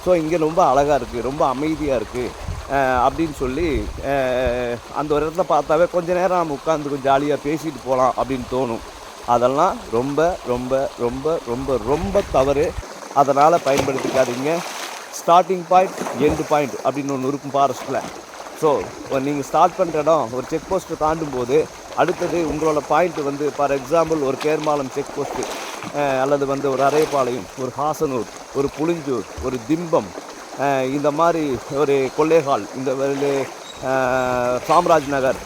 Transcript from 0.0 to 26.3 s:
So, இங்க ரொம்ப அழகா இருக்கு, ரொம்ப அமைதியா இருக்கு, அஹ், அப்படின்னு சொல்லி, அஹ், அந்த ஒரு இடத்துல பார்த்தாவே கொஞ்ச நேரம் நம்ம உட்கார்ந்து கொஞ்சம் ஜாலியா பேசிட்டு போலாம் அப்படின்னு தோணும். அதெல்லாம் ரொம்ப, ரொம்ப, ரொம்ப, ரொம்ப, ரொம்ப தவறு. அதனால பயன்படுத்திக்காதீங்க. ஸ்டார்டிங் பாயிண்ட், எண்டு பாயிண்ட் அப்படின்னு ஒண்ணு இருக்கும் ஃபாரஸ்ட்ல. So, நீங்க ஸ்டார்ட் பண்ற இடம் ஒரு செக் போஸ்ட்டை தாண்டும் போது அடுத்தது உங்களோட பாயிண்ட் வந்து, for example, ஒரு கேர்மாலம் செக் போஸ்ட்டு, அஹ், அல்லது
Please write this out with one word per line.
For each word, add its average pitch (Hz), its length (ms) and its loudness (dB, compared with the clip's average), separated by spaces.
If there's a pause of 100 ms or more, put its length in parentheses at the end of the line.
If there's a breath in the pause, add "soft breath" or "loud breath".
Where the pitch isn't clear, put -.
So, 180 100 4
இங்க 165 220 2
ரொம்ப 160 300 2
அழகா 143 280 4
இருக்கு, 120 280 -2
ரொம்ப 143 240 0
அமைதியா 143 500 0
இருக்கு, 113 340 -4 (400)
அஹ், 131 400 2
அப்படின்னு 151 240 -4
சொல்லி, 135 500 -2 (200)
அஹ், 123 760 0 (180)
அந்த 147 180 0
ஒரு 147 120 2
இடத்துல 160 260 0
பார்த்தாவே 156 380 4
கொஞ்ச 175 240 0
நேரம் 180 220 2
நம்ம 165 160 0
உட்கார்ந்து 147 380 -2
கொஞ்சம் 135 240 2
ஜாலியா 143 320 2
பேசிட்டு 151 380 -4
போலாம் 127 320 4
அப்படின்னு 123 340 -2
தோணும். 123 300 -2 (460)
அதெல்லாம் 127 500 4 (160)
ரொம்ப, 143 440 2 (100)
ரொம்ப, 127 420 0 (100)
ரொம்ப, 135 480 -2
ரொம்ப, 127 300 -2 (100)
ரொம்ப 185 360 0 (100)
தவறு. 139 400 2 (420)
அதனால 143 520 6
பயன்படுத்திக்காதீங்க. 131 920 0 (560)
ஸ்டார்டிங் 180 560 4
பாயிண்ட், 185 220 6 (300)
எண்டு 156 280 2
பாயிண்ட் 147 240 2 (120)
அப்படின்னு 139 280 -2
ஒண்ணு 131 160 -2
இருக்கும் 143 260 -6
ஃபாரஸ்ட்ல. 139 460 0 (600)
So, 147 200 4 (400)
நீங்க 143 220 -2
ஸ்டார்ட் 160 340 2
பண்ற 165 220 0
இடம் 147 340 2
ஒரு 127 140 -6
செக் - 240 -6
போஸ்ட்டை 170 280 -4
தாண்டும் 156 380 -2
போது 127 300 2 (300)
அடுத்தது 170 500 0
உங்களோட 151 300 0 (120)
பாயிண்ட் 156 340 2
வந்து, 143 300 -2
for 139 180 0
example, 156 520 2
ஒரு 131 200 0
கேர்மாலம் 151 480 0
செக் 139 260 -6
போஸ்ட்டு, 131 280 -4 (520)
அஹ், 139 240 0
அல்லது 139 260 2